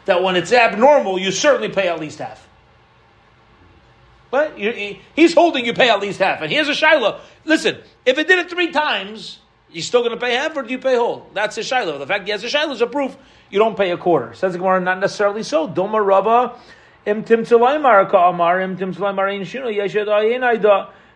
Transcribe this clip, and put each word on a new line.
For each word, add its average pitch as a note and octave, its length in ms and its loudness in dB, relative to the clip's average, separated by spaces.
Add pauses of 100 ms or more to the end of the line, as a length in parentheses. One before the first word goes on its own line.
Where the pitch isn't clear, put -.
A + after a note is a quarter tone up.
that F#3 180 0
when F#3 100 0
it's F3 180 -2
abnormal, A3+ 680 4
you F#3+ 100 -2
certainly A#3 380 0
pay F#3+ 180 -2
at E3 140 -4
least D3+ 180 -12
half. - 300 -14 (1800)
But D4 260 0
you, G#3+ 140 -2
he, G3+ 280 -10 (140)
he's D#4+ 200 4
holding C#4+ 300 4
you A#3 100 -2
pay B3 140 4
at G3+ 120 2
least G3 180 -6
half. F3 240 0
And D3+ 80 -6
he E3+ 60 -2
has D4+ 120 0
a F#3+ 40 -2
shaila. D#4 480 2 (240)
Listen, C#4+ 340 0 (260)
if C4+ 140 2
it D#4 80 -2
did F4+ 140 4
it F4 100 -6
three E4+ 220 -4
times, A3 680 -6 (320)
you E3 100 -12
still A#3+ 220 0
gonna A3+ 140 -2
pay A#3+ 180 -4
half D4+ 220 -4
or C4 80 -6
do G#3+ 60 -10
you C4 100 -8
pay C4 160 0
whole? G3 360 -2
That's G#3 260 -4
a - 20 -6
shaila. F#3 400 -4
The C#3 80 -12
fact F#3+ 160 -4
he G3+ 80 -6
has G3+ 100 -6
a A#3+ 60 -8
shaila D4 240 -2
is G#3+ 80 -4
a A#3+ 80 0
proof C4+ 280 -4 (320)
you G3 120 0
don't A3 160 0
pay F#3+ 160 0
a E3+ 40 -4
quarter. D#3 380 -2
Says F#3 200 -4
the F3 40 -8
Gemara, F#3 220 0
not F#3 180 -2
necessarily G3+ 460 -2
so. D4+ 240 -2
Doma G#3 360 -2
Rava, A3 540 2 (480)
im G#3 160 -2
tim A3+ 220 2
tzulaimar A#3 680 4
ka F3+ 200 6
amar, F3 320 2
im F#3+ 140 -6
tim F#3 160 -6
tzulaimar G3 380 -2
ein G3+ 120 -6
shino, A#3+ 300 -8
yeshad G3+ 360 -2
ayin G#3+ 340 0
aida. G#3 480 2 (260)